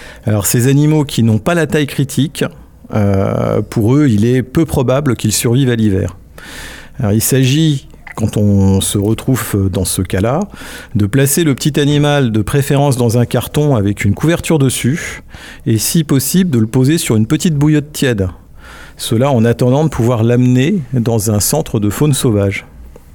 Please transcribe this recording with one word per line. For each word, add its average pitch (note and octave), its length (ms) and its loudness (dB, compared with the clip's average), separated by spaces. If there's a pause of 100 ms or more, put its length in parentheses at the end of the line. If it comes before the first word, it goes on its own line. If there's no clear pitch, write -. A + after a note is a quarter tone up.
(260)
Alors, G#2+ 200 0
ces B2 200 2
animaux D3 380 2
qui - 180 -2
n'ont A2 160 2
pas F3 160 -2
la D#3 140 0
taille D3 180 0
critique, D3 580 -4 (480)
euh, G#2+ 720 0
pour A2 320 0
eux, D3 140 4
il G#2 180 2
est B2+ 160 2
peu - 220 0
probable C3 500 0
qu'ils A#2+ 180 -2
survivent B2+ 380 0
à A#2+ 60 0
l'hiver. G2 400 0 (840)
Alors, G2+ 140 0
il A2 100 2
s'agit, C#3 640 0 (300)
quand A2 200 -4
on G2 440 4
se - 180 -2
retrouve G#2+ 760 -2
dans F#2 120 -2
ce - 180 -4
cas-là, A2 380 -2 (560)
de G#2 100 2
placer C#3 380 0
le C#3+ 100 2
petit C#3+ 240 -2
animal C#3+ 540 2
de A2 100 0
préférence C#3+ 540 0
dans A#2+ 220 2
un A#2+ 60 2
carton D3 520 0
avec G2+ 280 -2
une G2+ 100 2
couverture E3 440 0
dessus C3+ 640 -2 (420)
et, A2+ 140 2
si D#3+ 240 0
possible, E3+ 480 0
de B2 80 2
le A2 80 2
poser C3 320 2
sur - 160 -2
une A2 140 2
petite D#3 260 0
bouillotte D3 380 0
tiède. A2 360 0 (680)
Cela B2 340 0
en A#2 140 2
attendant B2 400 2
de D#3 60 0
pouvoir A2+ 340 0
l'amener B2+ 580 2 (100)
dans A2+ 380 0
un G#2 80 2
centre D3 400 -2
de G#2 100 0
faune D3 260 0
sauvage. G2+ 520 0 (480)